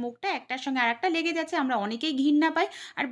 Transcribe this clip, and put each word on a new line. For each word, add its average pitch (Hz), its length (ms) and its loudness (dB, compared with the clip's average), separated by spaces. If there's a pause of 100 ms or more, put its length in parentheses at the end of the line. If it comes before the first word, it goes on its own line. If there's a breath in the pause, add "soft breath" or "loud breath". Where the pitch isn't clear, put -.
মুখটা 240 240 -6 (100)
একটার 262 260 -8
সঙ্গে 262 200 -2
আরেকটা 233 260 0
লেগে 330 280 0
যাচ্ছে, 320 260 -4
আমরা 254 120 0 (100)
অনেকেই 233 360 -2
ঘৃণা 294 340 6
পাই, 349 120 2 (280 loud breath)
আর 277 160 -2